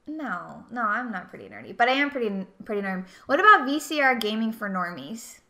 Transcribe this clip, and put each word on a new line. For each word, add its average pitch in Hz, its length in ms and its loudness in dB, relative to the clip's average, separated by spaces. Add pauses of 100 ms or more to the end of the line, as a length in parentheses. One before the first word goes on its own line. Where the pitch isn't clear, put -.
No, 240 640 -8
no, 240 100 -6
I'm 226 300 -2
not 180 180 -10
pretty 98 200 -18
nerdy, 110 260 -14
but 240 140 6
I 254 40 4
am 285 160 2
pretty, 208 360 -2 (200)
pretty 202 160 -2
norm-, 185 240 -4 (220)
what 285 120 4
about 381 260 8
V 285 140 0
C 302 220 -2
R 262 140 4
gaming 220 360 -2
for 214 180 -8
normies? 175 720 -8 (100)